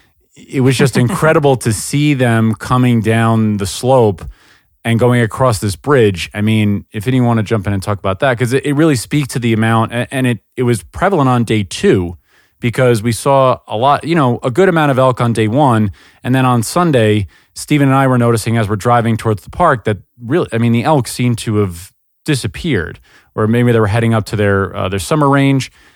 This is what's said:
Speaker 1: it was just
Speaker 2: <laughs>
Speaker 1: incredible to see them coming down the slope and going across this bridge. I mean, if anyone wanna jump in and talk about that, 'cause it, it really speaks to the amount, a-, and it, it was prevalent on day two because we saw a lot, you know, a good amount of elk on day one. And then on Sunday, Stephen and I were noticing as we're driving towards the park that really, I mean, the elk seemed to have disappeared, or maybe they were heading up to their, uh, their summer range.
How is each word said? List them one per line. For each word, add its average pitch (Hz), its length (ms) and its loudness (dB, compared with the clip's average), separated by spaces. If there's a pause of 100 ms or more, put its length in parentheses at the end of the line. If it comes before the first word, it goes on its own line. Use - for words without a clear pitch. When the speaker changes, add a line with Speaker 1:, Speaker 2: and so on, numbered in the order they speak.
(360)
Speaker 1:
it - 240 -6
was 127 160 2
just 143 200 0
Speaker 2:
<laughs> 127 80 2
Speaker 1:
incredible 139 520 2
to 117 160 -2
see 147 420 -2
them 113 400 2
coming 123 460 0
down 113 580 0
the 98 80 -4
slope 120 560 0 (600)
and 117 140 0
going 123 220 2
across 117 380 0
this 101 180 -4
bridge. 110 560 0
I 104 80 -8
mean, 104 520 0
if 107 140 -8
anyone 127 220 0
wanna 113 140 0
jump 101 240 -4
in 101 60 -2
and 98 100 -4
talk 104 160 -4
about 95 220 -4
that, 131 180 0
'cause 120 140 -2
it, 139 140 -2
it 143 80 -2
really 151 220 2
speaks 143 380 -4
to 139 40 -4
the 117 140 0
amount, 113 400 0
a-, 120 220 -6
and 131 120 -2
it, 120 120 -2 (180)
it 127 60 -4
was 120 200 0
prevalent 170 460 0
on 120 160 2
day 107 180 -2
two 92 540 -2 (440)
because 120 420 0
we 120 100 0
saw 135 460 2 (100)
a 110 80 -8
lot, 131 280 0
you 160 100 -2
know, 131 280 0
a - 80 -2
good 185 180 2
amount 156 220 2
of 123 80 0
elk 131 220 2
on 117 120 0
day 110 160 0
one. 113 420 2 (320)
And 123 120 -2
then 131 120 2
on 123 160 2
Sunday, 113 640 2 (280)
Stephen 143 340 0
and 135 80 2
I 135 100 2
were 127 120 2
noticing 117 400 0
as 104 120 0
we're 107 60 0
driving 117 420 2
towards 107 260 -2
the - 60 -20
park 151 340 0
that 104 140 -2 (240)
really, 139 300 -2
I 113 60 -2
mean, 117 140 2
the 117 120 0
elk 156 240 0
seemed 123 300 -2
to 107 180 -6
have 90 360 -4 (340)
disappeared, 123 720 -4 (340)
or 107 120 0
maybe 120 260 2
they 113 80 4
were 107 60 2
heading 117 280 0
up 107 120 0
to 113 100 -6
their, 98 400 0
uh, 98 120 -4
their 98 100 -4
summer 151 300 0
range. 139 440 2 (240)